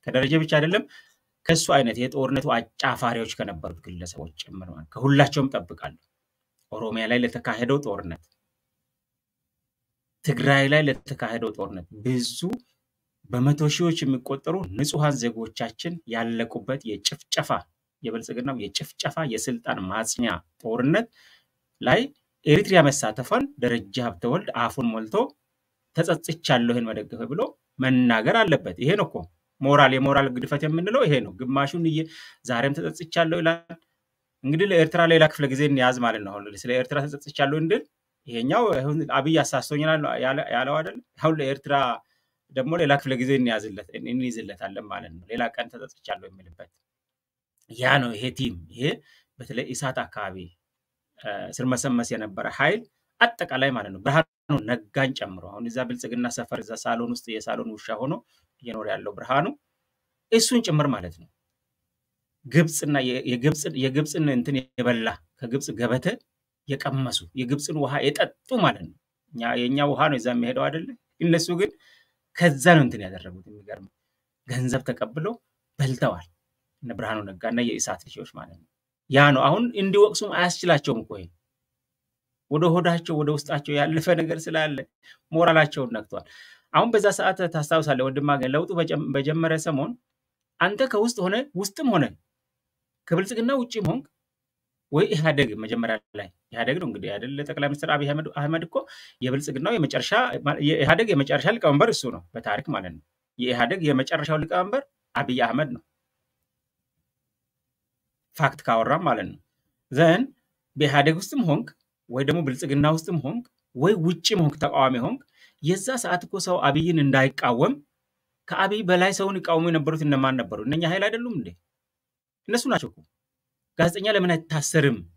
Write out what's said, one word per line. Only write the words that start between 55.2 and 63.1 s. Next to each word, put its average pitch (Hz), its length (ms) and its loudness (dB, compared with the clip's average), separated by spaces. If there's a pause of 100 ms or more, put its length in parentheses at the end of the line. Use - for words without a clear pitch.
አሁን 104 200 -12
እዛ 117 180 -6
ብልጽግና 120 460 -6
ሰፈር 120 300 -8
እዛ 110 180 -12
ሳሎን 120 320 -2
ውስጥ 120 180 -8
የሳሎን 113 420 -6
ውሻ 107 260 -14
ሆኖ 135 180 -4 (480)
እየኖረ 110 260 -10
ያለው 101 240 -6
ብርሃኑ 139 340 0 (840)
እሱን 233 300 4
ጭምር 151 260 2
ማለት 92 280 -4
ነው። 87 120 -20 (1160)
ግብፅና 151 540 2
የ-፣ 127 260 -2